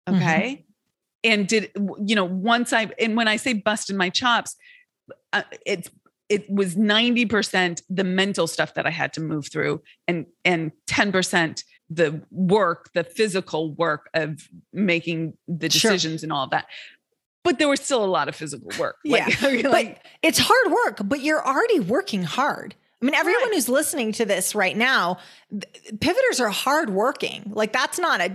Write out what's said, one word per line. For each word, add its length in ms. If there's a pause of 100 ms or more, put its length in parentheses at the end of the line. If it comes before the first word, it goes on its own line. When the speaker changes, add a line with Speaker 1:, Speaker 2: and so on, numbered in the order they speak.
Speaker 1:
Mm-hmm. 80
Speaker 2:
Okay. 480 (600)
And 220
did, 260
w-, 320
you 100
know, 80
once 480
I, 180 (100)
and 180
when 100
I 80
say 180
busted 440
my 120
chops, 460 (800)
uh, 100 (220)
it's, 240 (400)
it 200
was 260
ninety 500
percent 640
the 140
mental 440
stuff 260
that 120
I 40
had 240
to 80
move 300
through 300 (260)
and, 180 (180)
and 280 (140)
ten 280
percent 500 (260)
the 320 (100)
work, 600
the 120
physical 720
work 380
of 360 (240)
making 640 (100)
the 220
Speaker 1:
Sure. 220
Speaker 2:
decisions 320
and 100
all 100
of 60
that. 160 (800)
But 160
there 100
was 100
still 240
a 40
lot 200
of 80
physical 420
work. 280
Like, 360
Speaker 1:
Yeah. 60
Speaker 2:
<laughs> 0
I 60
mean, 100
Speaker 1:
But 80
Speaker 2:
like 340 (160)
Speaker 1:
it's 180
hard 320
work, 320
but 180
you're 240
already 340
working 440
hard. 520 (260)
I 40
mean, 100
everyone 280
Speaker 2:
Right. 100
Speaker 1:
who's 160
listening 440
to 120
this 300
right 200
now, 440 (300)
th-, 500
pivoteers 420
are 80
hardworking. 1040
Like, 180
that's 280
not 220
a 120